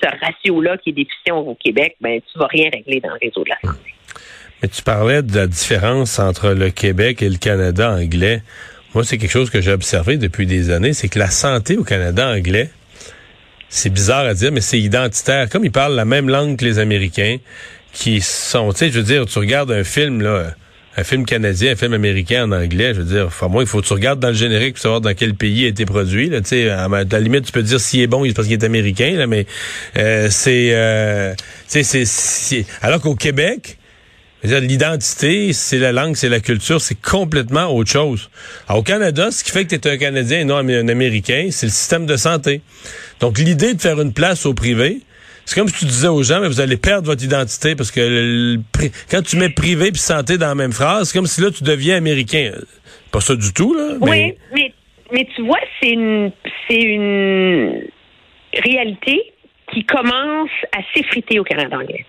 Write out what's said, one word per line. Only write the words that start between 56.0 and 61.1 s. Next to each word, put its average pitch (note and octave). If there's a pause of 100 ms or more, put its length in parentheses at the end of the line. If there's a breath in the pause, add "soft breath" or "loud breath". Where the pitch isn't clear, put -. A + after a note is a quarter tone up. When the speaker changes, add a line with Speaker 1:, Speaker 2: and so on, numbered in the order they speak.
Speaker 1:
c'est A3+
une G3 (680)
réalité B3+ (400)
qui A3
commence C#4 (260)
à G3+ (140)
s'effriter A#3+